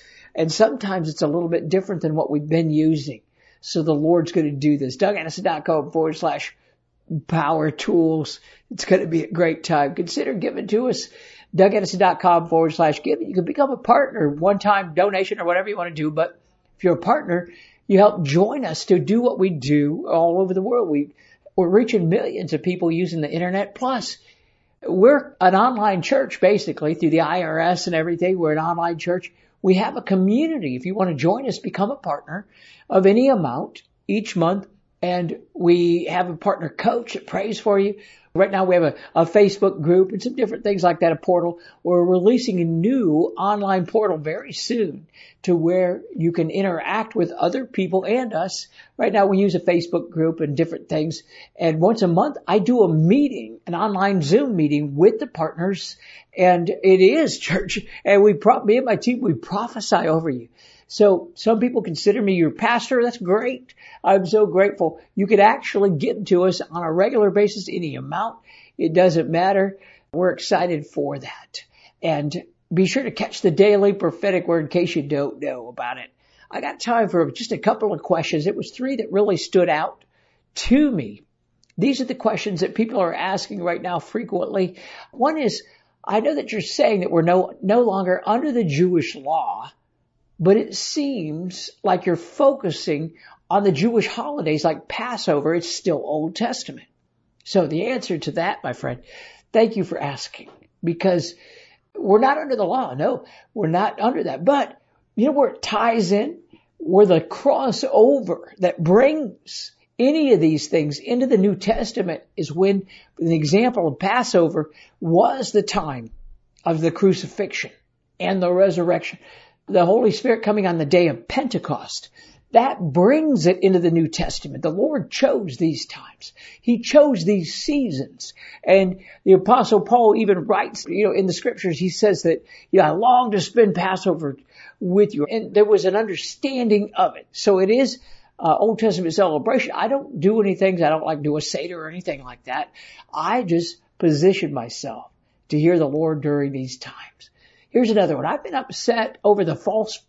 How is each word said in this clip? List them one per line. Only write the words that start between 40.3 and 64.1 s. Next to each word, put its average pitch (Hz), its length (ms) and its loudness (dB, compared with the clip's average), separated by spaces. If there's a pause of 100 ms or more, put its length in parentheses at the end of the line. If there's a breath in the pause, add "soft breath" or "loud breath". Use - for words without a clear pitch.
different 233 280 -4
things 202 200 0
like 170 180 2
that, 165 120 4
a 160 40 -2
portal. 175 440 -2 (220 loud breath)
We're 175 220 2
releasing 185 560 2
a 170 40 0
new 165 720 0
online 196 500 -2
portal 202 300 0
very 170 360 -10
soon 214 540 -6 (360 soft breath)
to 175 140 2
where 180 460 0 (120)
you 170 180 0
can 165 180 -2
interact 196 640 -4
with 175 180 0
other 247 320 -2
people 185 400 -2
and 233 280 -2
us. 180 360 -6 (280 soft breath)
Right 233 160 0
now 202 140 4
we 196 120 2
use 196 160 2
a 175 60 -2
Facebook 170 500 -2
group 160 300 -2
and 147 160 -2
different 165 320 -4
things. 156 340 -4 (360 loud breath)
And 160 220 0
once 220 220 2
a 185 60 4
month 196 280 0 (100)
I 190 120 2
do 240 240 4
a 170 100 4
meeting, 160 760 2
an 170 80 -8
online 196 480 0
Zoom 214 340 2
meeting 147 400 0
with 208 220 4
the 294 80 -6
partners. 165 720 -6 (400 loud breath)
And 180 320 4
it 190 320 4
is 190 380 4
church. 190 400 -4 (260 loud breath)
And 202 180 6
we 208 120 6
pro-, - 300 2
me 208 120 4
and 262 100 0
my 220 100 2
team, 240 240 -4
we 185 140 0
prophesy 208 760 -2
over 160 200 0
you. 123 200 -6 (420 soft breath)
So 196 440 2
some 226 260 0
people 247 220 0
consider 196 400 0
me 190 140 0
your 165 140 2
pastor. 233 540 0
That's 240 140 -4
great. 226 560 -4 (280 loud breath)
I'm 185 220 2